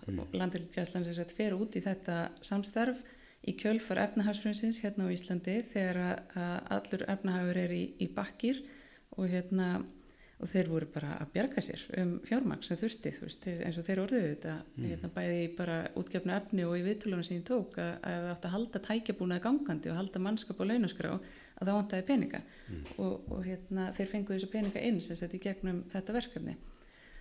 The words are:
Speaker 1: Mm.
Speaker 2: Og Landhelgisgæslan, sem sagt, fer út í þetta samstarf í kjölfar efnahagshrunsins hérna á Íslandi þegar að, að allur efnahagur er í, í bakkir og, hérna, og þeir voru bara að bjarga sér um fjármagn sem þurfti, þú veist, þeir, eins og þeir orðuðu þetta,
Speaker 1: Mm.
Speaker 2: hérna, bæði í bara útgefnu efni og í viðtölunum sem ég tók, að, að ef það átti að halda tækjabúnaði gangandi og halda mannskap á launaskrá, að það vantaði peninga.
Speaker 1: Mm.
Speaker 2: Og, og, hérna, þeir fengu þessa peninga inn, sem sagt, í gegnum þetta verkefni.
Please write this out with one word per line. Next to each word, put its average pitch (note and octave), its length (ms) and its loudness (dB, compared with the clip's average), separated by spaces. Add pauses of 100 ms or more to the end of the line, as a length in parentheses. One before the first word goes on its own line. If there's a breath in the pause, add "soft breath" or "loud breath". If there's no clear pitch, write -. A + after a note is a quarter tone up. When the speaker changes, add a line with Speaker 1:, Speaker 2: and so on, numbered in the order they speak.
Speaker 1:
Mm. F#2+ 140 0
Speaker 2:
Og - 120 -4
Landhelgisgæslan, F3+ 720 0
sem E3+ 100 -4
sagt, F3 180 -4
fer G#3+ 240 0
út G#3+ 180 -2
í F3+ 80 0
þetta F#3 460 0 (140)
samstarf A3+ 580 0 (480 loud breath)
í F#3+ 80 -2
kjölfar G#3+ 420 2
efnahagshrunsins G#3 840 2
hérna G3 260 0
á - 20 2
Íslandi F3+ 540 0
þegar F#3 320 0
að, F3+ 240 0 (160)
að F3 240 0 (100)
allur G3 380 0
efnahagur F3+ 480 2
er F3+ 140 2
í, F3 120 2 (160)
í F3+ 160 2
bakkir A#3+ 460 0 (560 loud breath)
og, F#3 120 2
hérna, F3+ 560 4 (560 loud breath)
og - 80 0
þeir F3+ 200 4
voru D#3+ 180 2
bara D3 340 -4
að D3+ 120 -6
bjarga A3+ 300 2
sér - 200 -6 (160)
um F3 220 2
fjármagn A3+ 420 2
sem F3 140 -2
þurfti, G#3+ 340 -2
þú - 140 -6
veist, - 180 -10
þeir, E3+ 240 -2
eins E3+ 120 -2
og E3 60 -4
þeir F#3+ 200 2
orðuðu G3+ 320 2
þetta, D#3+ 180 -4 (220)
Speaker 1:
Mm. B2 140 -2
Speaker 2:
hérna, E3+ 200 -4
bæði F3 380 0
í E3+ 80 -8
bara E3 400 0
útgefnu F3+ 400 0
efni G3 280 2
og E3+ 120 2
í F3 80 2
viðtölunum G3 400 2
sem F3 160 -2
ég E3+ 40 -6
tók, B3 340 2
að, E3+ 240 -2
að F3+ 100 0
ef F3 120 0
það F3 120 -2
átti F3 100 -6
að F3 80 0
halda A3+ 240 -2
tækjabúnaði G3 640 0
gangandi A3+ 480 2
og E3 60 0
halda F#3+ 240 -2
mannskap G3+ 400 0
á F#3+ 40 2
launaskrá, F#3+ 560 2 (340 loud breath)
að F#3 140 0
það G3+ 100 6
vantaði G3+ 280 0
peninga. - 340 4 (280 loud breath)
Speaker 1:
Mm. E2 160 -6 (140)
Speaker 2:
Og, F#2+ 220 0 (100)
og, F#3 140 -2
hérna, F#3 500 -2
þeir G3 140 0
fengu G3+ 260 -2
þessa F#3+ 160 0
peninga G#3 320 0
inn, A3 180 4
sem E3+ 160 -4
sagt, E3+ 180 -4
í F#3 40 -4
gegnum F#3 500 -2
þetta F#3+ 240 -4
verkefni. E3+ 440 -4 (640 loud breath)